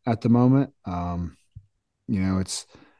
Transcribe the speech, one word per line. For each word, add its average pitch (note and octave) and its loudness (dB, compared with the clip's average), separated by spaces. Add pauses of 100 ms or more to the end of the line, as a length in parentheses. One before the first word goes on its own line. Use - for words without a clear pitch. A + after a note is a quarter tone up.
at A2+ -2
the A2+ 0
moment. B2+ 4 (140)
Um, F2 -6 (720)
you G2+ -2
know, F#2+ 0
it's, - -6 (340)